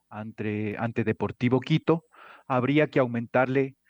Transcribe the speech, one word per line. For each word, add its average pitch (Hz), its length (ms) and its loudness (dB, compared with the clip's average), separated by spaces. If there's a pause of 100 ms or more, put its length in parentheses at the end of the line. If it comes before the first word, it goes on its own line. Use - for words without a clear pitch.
(100)
ante, 107 680 -6
ante 113 260 -2
Deportivo 110 560 0
Quito, 160 440 0 (420)
habría 139 440 2
que - 80 0
aumentarle 127 800 0 (140)